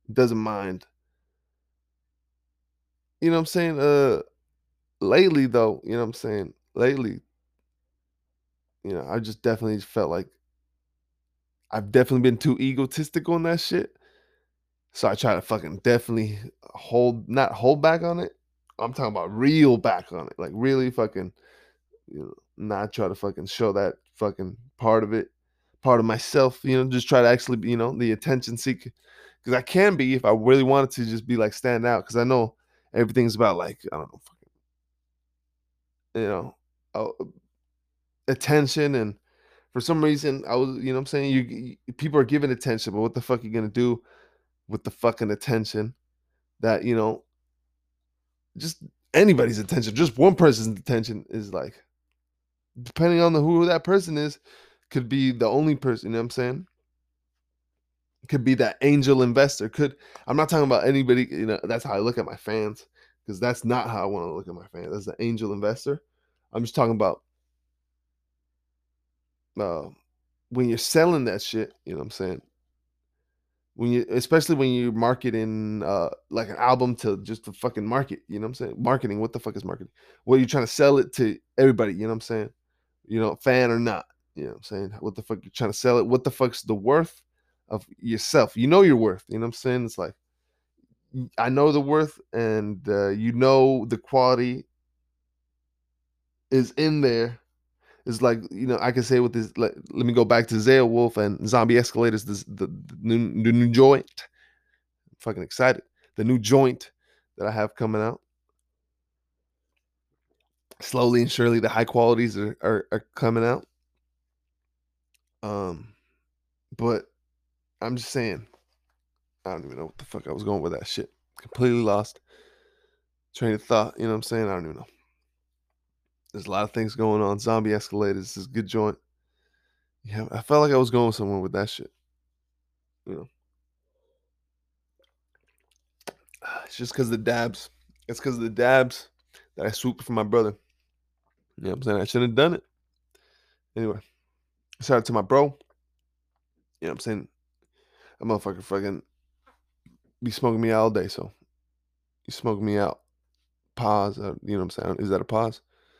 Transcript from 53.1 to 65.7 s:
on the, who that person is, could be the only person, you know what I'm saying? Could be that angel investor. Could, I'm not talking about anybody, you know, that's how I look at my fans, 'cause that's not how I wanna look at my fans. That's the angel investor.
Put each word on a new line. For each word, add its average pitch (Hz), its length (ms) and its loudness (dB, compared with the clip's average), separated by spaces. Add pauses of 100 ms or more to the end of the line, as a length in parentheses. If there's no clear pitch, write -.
on 170 120 6
the, 156 80 2
who 170 260 4
that 165 180 0
person 175 340 0
is, 147 200 -6 (520)
could 123 180 -4
be 131 220 2
the 117 160 0
only 147 280 2
person, 123 340 -2
you 113 40 -4
know 113 60 -2
what 117 60 -2
I'm 120 60 -8
saying? 131 360 -6 (1600)
Could 135 160 -2
be 131 100 4
that 113 280 0
angel 139 400 4
investor. 123 460 2
Could, - 280 -2 (300)
I'm 131 100 -2
not 151 120 2
talking 156 160 4
about 123 220 2
anybody, 127 440 4
you 90 160 -4
know, 107 180 -2
that's 117 200 -6
how 123 100 -6
I 101 40 -2
look 117 200 -2
at 104 60 -4
my - 120 -12
fans, 107 500 -6 (400)
'cause 98 120 -12
that's 120 260 -4
not 117 240 -2
how 107 140 -4
I 98 40 -2
wanna 87 260 -6
look 90 160 -12
at 87 60 -14
my 87 140 -18
fans. 85 240 -14
That's 98 140 -10
the - 160 -10
angel 113 300 -4
investor. 110 500 -4 (500)